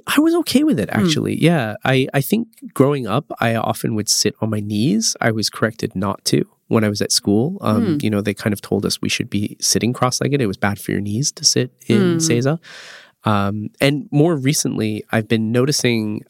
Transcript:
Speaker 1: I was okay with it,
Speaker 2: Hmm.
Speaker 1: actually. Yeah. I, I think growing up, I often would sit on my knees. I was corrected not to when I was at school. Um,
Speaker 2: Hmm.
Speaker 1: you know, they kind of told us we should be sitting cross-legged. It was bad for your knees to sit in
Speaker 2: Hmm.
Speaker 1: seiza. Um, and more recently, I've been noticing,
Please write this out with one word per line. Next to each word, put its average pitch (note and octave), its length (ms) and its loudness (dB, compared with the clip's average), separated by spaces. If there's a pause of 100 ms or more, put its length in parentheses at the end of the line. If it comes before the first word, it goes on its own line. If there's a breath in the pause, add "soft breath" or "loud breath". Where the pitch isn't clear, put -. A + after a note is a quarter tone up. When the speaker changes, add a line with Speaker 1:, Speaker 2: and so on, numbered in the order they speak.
Speaker 1:
I - 140 0
was E4 140 4
okay D4+ 280 2
with C4+ 160 2
it, F#2 100 -2
Speaker 2:
Hmm. - 80 -2
Speaker 1:
actually. D3+ 460 0
Yeah. C#3+ 400 2
I, C3 300 2
I C#3+ 80 2
think A3+ 260 0 (260)
growing C3+ 320 2
up, G#2+ 200 -2 (160)
I A2+ 140 2
often A#2 400 -2
would G#2+ 120 -2
sit - 320 0
on A2 100 -2
my G#2+ 120 -2
knees. A#2 580 0
I A#2 120 2
was A2 180 -2
corrected - 440 -4
not G2 380 -4
to - 160 2 (220)
when A2 160 2
I G#2+ 40 2
was G#2 120 -2
at - 100 -2
school. A#2+ 480 0
Um, A2 260 2
Speaker 2:
Hmm. D#3+ 160 0
Speaker 1:
you A2 80 0
know, G#2 120 0
they G#2 120 0
kind G#2 200 -2
of G2 80 -8
told G2+ 240 -2
us - 160 -4
we G2+ 80 -2
should - 200 -4
be G2+ 300 -4
sitting G#2+ 320 0
cross-legged. B2+ 500 0
It A2+ 60 -2
was F#2+ 100 -4
bad G2+ 220 -2
for - 120 -6
your F#2+ 100 -2
knees G#2 320 -4
to - 100 -18
sit - 280 0 (160)
in F#3+ 260 4
Speaker 2:
Hmm. E3 40 0
Speaker 1:
seiza. D#3+ 420 0 (680 loud breath)
Um, G#2 440 0 (120)
and C#3+ 300 0
more D#3 260 4
recently, A#2 760 -2
I've A2 160 0
been A2 240 0
noticing, A#2+ 800 0